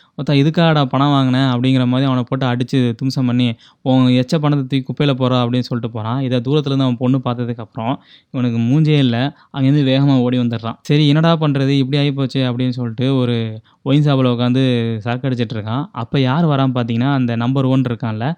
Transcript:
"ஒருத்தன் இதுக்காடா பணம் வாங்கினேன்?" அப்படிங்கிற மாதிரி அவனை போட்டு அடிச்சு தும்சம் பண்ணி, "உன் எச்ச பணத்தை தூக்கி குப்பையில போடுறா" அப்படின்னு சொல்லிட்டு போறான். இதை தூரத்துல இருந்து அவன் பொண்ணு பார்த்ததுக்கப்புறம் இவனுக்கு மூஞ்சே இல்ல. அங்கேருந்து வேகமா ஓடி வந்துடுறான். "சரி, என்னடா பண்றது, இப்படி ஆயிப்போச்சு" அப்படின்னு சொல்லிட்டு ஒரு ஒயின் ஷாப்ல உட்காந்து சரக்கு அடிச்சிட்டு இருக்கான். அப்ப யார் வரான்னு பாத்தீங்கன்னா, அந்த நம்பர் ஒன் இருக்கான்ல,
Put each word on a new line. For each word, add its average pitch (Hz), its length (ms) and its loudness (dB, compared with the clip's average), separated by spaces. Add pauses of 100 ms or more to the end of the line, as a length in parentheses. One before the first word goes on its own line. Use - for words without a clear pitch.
(160)
"ஒருத்தன் 143 220 0
இதுக்காடா 156 480 2
பணம் 131 220 0
வாங்கினேன்?" 135 340 2
அப்படிங்கிற 127 460 2
மாதிரி 131 240 0
அவனை 127 160 0
போட்டு 135 180 -4
அடிச்சு 123 500 0
தும்சம் 131 300 -2
பண்ணி, 123 300 0 (260)
"உன் 131 260 4
எச்ச 127 300 2
பணத்தை 143 420 0
தூக்கி 127 140 -6
குப்பையில 147 140 0
போடுறா" 127 280 0
அப்படின்னு 123 240 0
சொல்லிட்டு 117 320 -4
போறான். 117 300 -4
இதை 127 180 -2
தூரத்துல 139 260 -2
இருந்து 135 180 0
அவன் 123 140 0
பொண்ணு 131 280 0
பார்த்ததுக்கப்புறம் 120 680 -6 (360)
இவனுக்கு 123 280 -2
மூஞ்சே 147 380 2
இல்ல. 127 400 0 (160)
அங்கேருந்து 139 380 2
வேகமா 135 280 4
ஓடி 123 180 0
வந்துடுறான். 117 440 -4
"சரி, 151 260 2
என்னடா 160 300 4
பண்றது, 139 300 0
இப்படி 139 420 0
ஆயிப்போச்சு" 135 280 -4
அப்படின்னு 127 320 -2
சொல்லிட்டு 123 460 -2
ஒரு 117 460 -2 (200)
ஒயின் 143 220 2
ஷாப்ல 147 40 2
உட்காந்து 123 880 2
சரக்கு 123 320 -4
அடிச்சிட்டு 117 240 -4
இருக்கான். 113 380 -6
அப்ப 117 280 -4
யார் 135 260 2
வரான்னு 135 280 2
பாத்தீங்கன்னா, 120 400 0
அந்த 123 220 0
நம்பர் 127 300 0
ஒன் 131 160 2
இருக்கான்ல, 117 560 -4